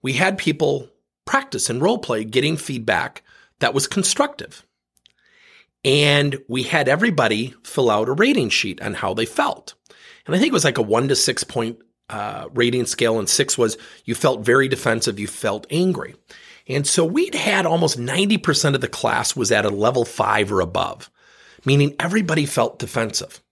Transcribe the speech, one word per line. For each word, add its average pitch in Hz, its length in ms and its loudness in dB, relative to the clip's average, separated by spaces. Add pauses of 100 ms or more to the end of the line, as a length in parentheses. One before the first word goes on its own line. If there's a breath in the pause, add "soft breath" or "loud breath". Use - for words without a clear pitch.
We 131 140 -4
had 190 240 0
people 147 500 0 (360)
practice - 460 -2
and 123 100 -2
role 208 180 2
play 110 260 -2
getting 127 320 0
feedback 113 640 -2 (380 soft breath)
that - 140 2
was 143 120 0
constructive. - 800 -2 (1200 soft breath)
And 143 640 2
we 127 160 -4
had 147 240 0
everybody 131 680 2 (100)
fill 127 260 0
out 107 180 2
a 127 40 -2
rating 196 380 2
sheet - 320 -4
on 104 120 -6
how 95 200 -4
they 113 120 -2
felt. - 480 -4 (520 loud breath)
And 151 80 -4
I 180 40 2
think 285 120 4
it 269 40 -2
was, 160 100 2
like, 135 140 0
a 117 40 0
one 113 260 2
to 135 80 2
six - 280 -2
point, 117 340 -6 (300)
uh, 104 460 -8
rating 120 320 2
scale. 113 320 0
And 101 100 -2
six - 280 0
was 113 220 0 (260 loud breath)
you 117 100 -4
felt 131 300 0
very 127 240 4
defensive, 113 500 -2
you 104 80 -6
felt 104 440 -6
angry. 180 440 -2 (540 loud breath)
And 139 180 -2
so - 180 2
we'd 269 300 0
had 196 320 0
almost 165 320 0
ninety 180 400 0
percent 143 380 2
of 127 40 0
the 123 60 -4
class - 480 -2
was 120 160 0
at 104 140 2
a 104 60 2
level 117 340 2
five 107 480 0
or 95 80 2
above, 87 500 -4 (540 soft breath)
meaning 143 340 2
everybody 170 480 0
felt 117 320 0
defensive. - 720 -6